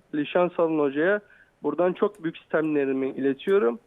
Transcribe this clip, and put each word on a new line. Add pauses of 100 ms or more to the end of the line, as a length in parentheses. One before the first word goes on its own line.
(140)
Ali
Şansal'ın
hocaya (440)
buradan
çok
büyük
sistemlerimi
iletiyorum.